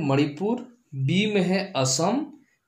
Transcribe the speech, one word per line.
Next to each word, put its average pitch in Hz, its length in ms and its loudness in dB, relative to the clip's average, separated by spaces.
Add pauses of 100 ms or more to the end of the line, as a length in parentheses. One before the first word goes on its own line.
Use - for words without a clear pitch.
मणिपुर, 151 760 0 (160)
B 165 380 2
में 196 80 2
है 185 340 0
असम, 185 500 0 (420)